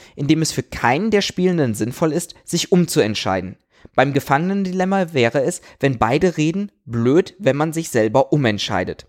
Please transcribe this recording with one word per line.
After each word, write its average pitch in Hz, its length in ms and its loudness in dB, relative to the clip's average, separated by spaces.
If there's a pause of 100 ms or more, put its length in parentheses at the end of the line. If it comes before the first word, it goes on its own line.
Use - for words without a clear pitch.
(140)
in 147 120 -6
dem 156 160 2
es 156 100 -2
für 123 100 -6
keinen 151 480 -2
der 202 120 2
Spielenden 170 520 0
sinnvoll 127 380 -2
ist, 170 220 -6 (100)
sich - 260 -4
umzuentscheiden. 104 840 0 (380)
Beim 135 180 2
Gefangenendilemma 185 1000 0
wäre 131 300 2
es, 160 200 -4 (180)
wenn 135 180 0
beide 143 380 2
reden, 170 360 -2 (120)
blöd, 123 540 2
wenn 131 180 2
man 156 160 -2
sich 165 160 -6
selber 113 440 2
umentscheidet. 104 760 -2